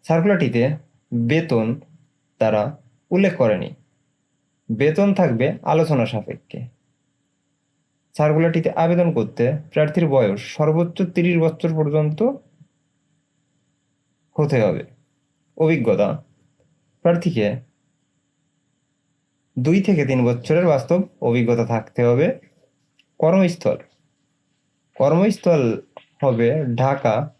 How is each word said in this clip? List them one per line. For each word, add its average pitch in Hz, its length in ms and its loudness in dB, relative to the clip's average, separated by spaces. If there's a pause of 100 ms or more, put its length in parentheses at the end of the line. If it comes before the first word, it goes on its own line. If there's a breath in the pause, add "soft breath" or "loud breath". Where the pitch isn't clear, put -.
সার্কুলারটিতে 160 580 0 (640)
বেতন 135 380 0 (720)
তারা 107 220 2 (480)
উল্লেখ 180 300 0
করেনি, 107 280 0 (1000)
বেতন 156 400 0 (100)
থাকবে 127 260 0 (260)
আলোচনা 156 400 2
সাপেক্ষে। - 480 -10 (1600)
সার্কুলারটিতে 160 540 0 (140)
আবেদন 175 240 2 (100)
করতে 117 260 -4 (280)
প্রার্থীর 151 420 0
বয়স 107 260 2 (160)
সর্বোচ্চ 160 420 0 (180)
তিরিশ 175 280 0
বছর 160 340 -2
পর্যন্ত 151 420 0 (2250)
হতে 143 300 0
হবে। 90 180 -2 (760)
অভিজ্ঞতা, 113 520 0 (960)
প্রার্থীকে 170 400 0 (2000)
দুই 156 200 2 (100)
থেকে 165 180 2
তিন 127 220 0
বছরের 156 400 0
বাস্তব 156 320 2 (280)
অভিজ্ঞতা 120 460 0
থাকতে 113 340 -4
হবে। 131 200 2 (920)
কর্মস্থল, 170 580 2 (1160)
কর্মস্থল 170 680 2 (600)
হবে 120 280 2 (320)
ঢাকা। 131 340 0 (240)